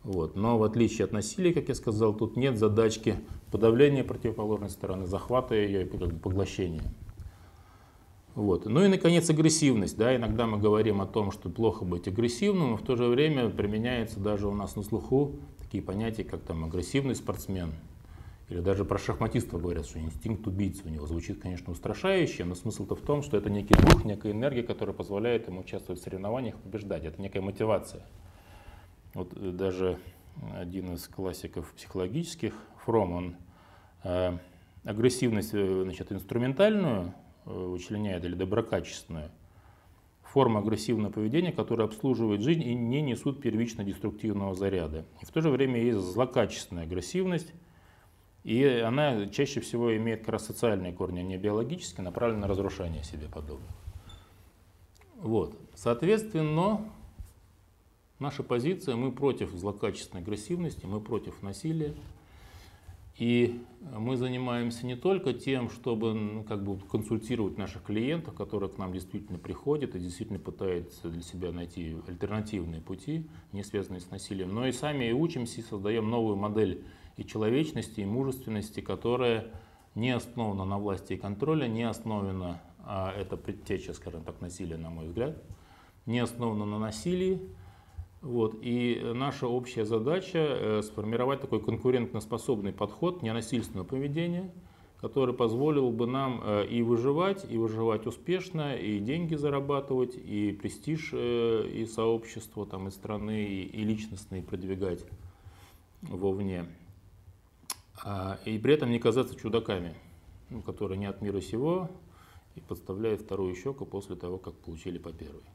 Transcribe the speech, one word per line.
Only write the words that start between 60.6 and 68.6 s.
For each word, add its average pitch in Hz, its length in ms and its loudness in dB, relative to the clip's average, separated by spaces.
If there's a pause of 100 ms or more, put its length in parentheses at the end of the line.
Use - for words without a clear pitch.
мы 101 140 -4
против - 420 -6
насилия. 156 520 -4 (1200)
И 120 460 4 (340)
мы 120 200 -2
занимаемся 123 720 -2
не 123 100 -4
только 175 380 2
тем, 127 360 -2
чтобы, 113 440 -2
ну, 107 280 -4
как 104 220 -4
бы 98 140 -2
консультировать 110 800 -2
наших - 280 -8
клиентов, 131 500 -2
которые 98 340 -4